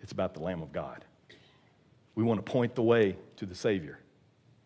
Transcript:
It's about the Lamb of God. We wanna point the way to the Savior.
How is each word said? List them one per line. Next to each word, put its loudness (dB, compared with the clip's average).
It's -16
about -2
the -12
Lamb -4
of -12
God. -8
We 0
wanna 2
point 0
the 2
way 6
to -8
the -10
Savior. -2